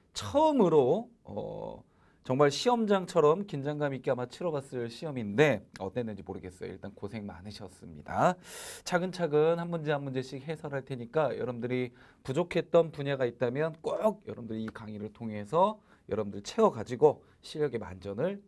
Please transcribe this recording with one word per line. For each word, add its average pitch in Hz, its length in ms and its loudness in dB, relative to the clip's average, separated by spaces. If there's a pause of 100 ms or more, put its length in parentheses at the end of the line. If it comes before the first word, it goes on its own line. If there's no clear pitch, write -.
(140)
처음으로, 214 1000 4 (140)
어, 104 580 -10 (400)
정말 139 260 4
시험장처럼 196 960 4
긴장감 147 500 -4
있게 127 140 -4
아마 123 160 0
치러봤을 135 640 -6
시험인데 120 760 0 (140)
어땠는지 98 440 -8
모르겠어요. 92 480 -12
일단 98 240 -14
고생 104 320 -10
많으셨습니다. 92 1080 -4 (480)
차근차근 170 760 2
한 170 100 -6
문제 156 220 -2
한 143 120 -2
문제씩 131 440 -6
해설할 143 380 -6
테니까 120 520 -2
여러분들이 123 540 -4 (320)
부족했던 165 680 2
분야가 139 340 -2
있다면 131 560 -2
꼭 - 460 -2
여러분들이 110 360 -8
이 110 40 -6
강의를 107 460 -10
통해서 117 680 0 (300)
여러분들 101 320 -4
채워가지고 135 840 4 (180)
실력의 143 380 -4
만전을 101 680 -6